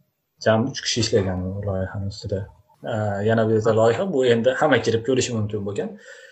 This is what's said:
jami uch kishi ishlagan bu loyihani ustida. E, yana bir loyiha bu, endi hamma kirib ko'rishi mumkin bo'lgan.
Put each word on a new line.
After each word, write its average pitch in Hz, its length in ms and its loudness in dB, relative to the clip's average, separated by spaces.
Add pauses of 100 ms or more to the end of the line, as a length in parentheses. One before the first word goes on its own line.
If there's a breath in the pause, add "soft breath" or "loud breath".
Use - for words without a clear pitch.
(420)
jami 113 280 2
uch - 120 -12
kishi - 200 -4
ishlagan 98 400 0
bu 92 240 -6
loyihani 98 420 -4
ustida. 98 320 -8 (440)
E, 127 120 -6 (300)
yana 113 200 4
bir 110 120 4 (180)
loyiha 117 320 4
bu, 135 180 0
endi 117 240 4
hamma 135 320 4
kirib 113 240 0
ko'rishi 127 280 0
mumkin 107 320 -4
bo'lgan. 120 240 -6 (420 loud breath)